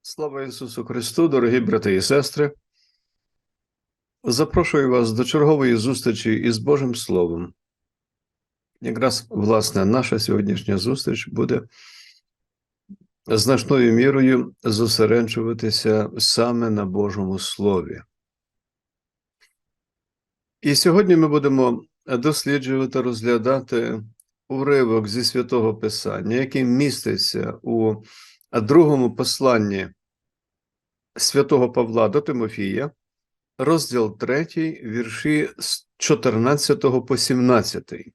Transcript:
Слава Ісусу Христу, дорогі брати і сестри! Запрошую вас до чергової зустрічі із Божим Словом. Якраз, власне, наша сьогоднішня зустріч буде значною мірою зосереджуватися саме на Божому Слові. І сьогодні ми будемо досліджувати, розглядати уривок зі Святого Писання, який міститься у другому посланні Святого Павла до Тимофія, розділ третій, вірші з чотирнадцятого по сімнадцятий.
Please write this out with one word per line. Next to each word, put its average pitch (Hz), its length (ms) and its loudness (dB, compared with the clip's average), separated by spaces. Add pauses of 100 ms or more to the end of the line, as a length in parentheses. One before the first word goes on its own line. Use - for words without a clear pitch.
Слава 135 340 -8
Ісусу 120 420 -12
Христу, 123 420 -2
дорогі 123 320 2
брати 110 360 0
і 95 60 0
сестри! 143 520 0 (1700)
Запрошую 139 680 0
вас 120 220 2
до 120 120 -2
чергової 143 520 2
зустрічі 113 580 -2
із 117 240 0
Божим 131 380 0
Словом. 87 580 -2 (1300)
Якраз, 117 480 -4
власне, 104 560 0
наша 117 340 0
сьогоднішня 101 580 -2
зустріч 117 500 -4
буде 123 340 -2 (1700)
значною 120 680 2
мірою 131 680 2
зосереджуватися 110 1500 0
саме 117 520 0
на 104 160 -2
Божому 95 540 -4
Слові. - 640 -4 (2500)
І 143 140 2
сьогодні 180 400 6
ми 160 120 6
будемо 135 560 2 (220)
досліджувати, 131 960 -2
розглядати 117 1000 -2 (440)
уривок 131 600 0
зі 117 160 -4
Святого 113 520 0
Писання, 107 600 -4
який 135 280 -2
міститься 123 960 -2
у 110 420 -2 (480)
другому 135 640 4
посланні 107 720 0 (1300)
Святого 135 560 2
Павла 113 380 2
до 110 120 0
Тимофія, 113 680 -4 (680)
розділ 120 600 0
третій, 160 680 -4
вірші 117 760 -4
з - 300 -8 (100)
чотирнадцятого 131 1040 0
по 123 160 -4
сімнадцятий. - 960 0